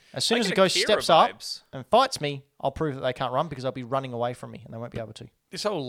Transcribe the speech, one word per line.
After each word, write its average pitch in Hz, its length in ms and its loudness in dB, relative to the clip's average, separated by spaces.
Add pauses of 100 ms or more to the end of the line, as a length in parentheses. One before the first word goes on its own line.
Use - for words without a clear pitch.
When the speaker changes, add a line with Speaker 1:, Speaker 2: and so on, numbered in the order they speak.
(140)
Speaker 1:
As 135 100 -4
soon 233 140 2
Speaker 2:
I - 40 2
Speaker 1:
as 220 40 0
a 190 40 -2
Speaker 2:
get 180 60 -2
Speaker 1:
ghost 190 220 4
Speaker 2:
Akira 196 240 2
Speaker 1:
steps - 80 0
up 160 300 8
Speaker 2:
vibes. - 220 -14 (120)
Speaker 1:
and 131 140 -10
fights 262 340 4
me, 143 220 -6 (180)
I'll 135 100 0
prove 147 240 -4
that 135 60 -10
they 127 120 -2
can't 123 200 -6
run 156 160 0
because 127 160 -8
I'll 131 80 -4
be 131 100 -10
running 131 300 -4
away 120 220 -4
from 120 160 -18
me 113 120 -16
and - 100 -18
they 113 40 -12
won't 117 160 -12
be - 60 -10
able 110 140 -10
to. 120 140 -18 (220)
Speaker 3:
This 175 140 -10
whole 190 260 -4